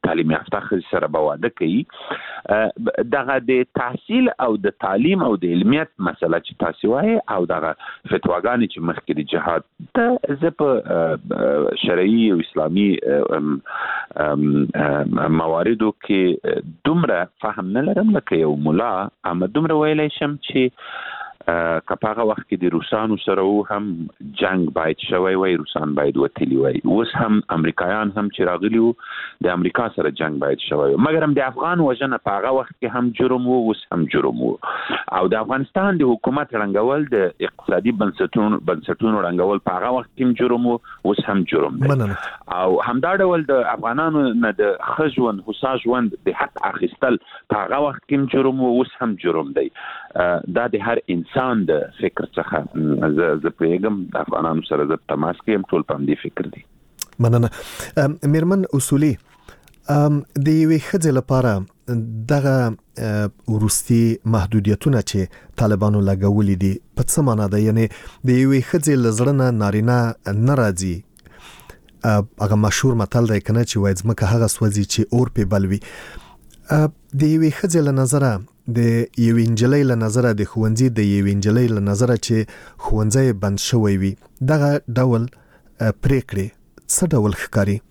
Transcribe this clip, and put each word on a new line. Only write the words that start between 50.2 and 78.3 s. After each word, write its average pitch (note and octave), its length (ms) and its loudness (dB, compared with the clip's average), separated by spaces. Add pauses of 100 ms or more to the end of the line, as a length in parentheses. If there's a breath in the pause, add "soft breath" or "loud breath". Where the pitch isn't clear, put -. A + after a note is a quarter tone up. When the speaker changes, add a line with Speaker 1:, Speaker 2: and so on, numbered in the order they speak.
Speaker 1:
دا A#2 100 0
د G#2 220 -2
هر A#2 100 0 (160)
انسان A#2 540 0
د E2 40 2 (280)
فکر F2+ 240 -4
څخه، - 340 -4 (160)
م، D2+ 420 0
زه، D#2 260 2
زه D#2+ 160 -2
پوهیږم، F2+ 360 0 (180)
د - 40 -6
افغانانو D#2+ 520 -2
سره D2 220 0
زه D#2+ 100 -2
په - 140 -6
تماس D#2+ 220 -4
کې - 120 -8
یم، G2+ 220 0
ټول D#2+ 120 0
په D2 140 -4
همدې C#2+ 260 -2
فکر - 300 -8
دي. - 100 -20 (600)
Speaker 2:
مننه. A#2 260 2 (520 loud breath)
ام، C#3 120 0 (200)
میرمن F3+ 280 2 (160)
اصولي، C#3+ 320 2 (800 soft breath)
ام، D3 320 2 (160)
د C#3+ 120 0
یوې D#3 300 4 (120)
ښځې E3 280 2
لپاره B2 480 2 (640)
دغه، C3+ 460 2 (220)
اه، G#2 320 -2 (180)
وروستي A2+ 760 2
محدودیتونه G#2+ 760 2
چې - 180 -4 (380 loud breath)
طالبانو G#2 540 2
لګولي G2 540 2
دي، F#2+ 80 2 (240)
په - 60 2
څه - 160 2
معنا A2+ 280 2
ده؟ G2+ 120 0
یعنی A2 300 2 (360 loud breath)
د B2+ 60 2
یوې C3+ 300 4 (100)
ښځې D#3 320 2
له A#2 80 4
زړه B2 220 2 (100)
نه B2+ 80 4
نارینه A2 480 2 (480)
نه C#3+ 160 4
راځي. F#2 340 0 (1080 loud breath)
اه، G#2 200 4 (160)
هغه G#2 140 0
مشهور G#2+ 400 2
متل A#2 320 2
دی G#2+ 140 2
که - 120 -4
نه A#2 120 2
چې - 120 -4
وایي G2 180 2
ځمکه G#2 300 -2
هغه A2+ 220 2
سوځي G#2 380 0
چې - 160 -2 (120)
اور B2 240 2
پې A2+ 160 2
بل G2 140 2
وي. F#2+ 140 0 (920 loud breath)
اه، D3+ 160 4 (320)
د - 20 4
یوې D#3 280 4 (100)
ښځې E3+ 160 0
له C#3+ 160 4 (100)
نظره، C3+ 300 2 (440)